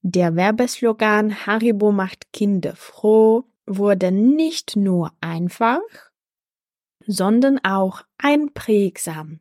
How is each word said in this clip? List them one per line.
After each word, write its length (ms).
Der 340
Werbeslogan 1080
"Haribo 440
macht 420
Kinder 440
froh" 720
wurde 460
nicht 640
nur 340
einfach, 600
sondern 560
auch 380
einprägsam. 1200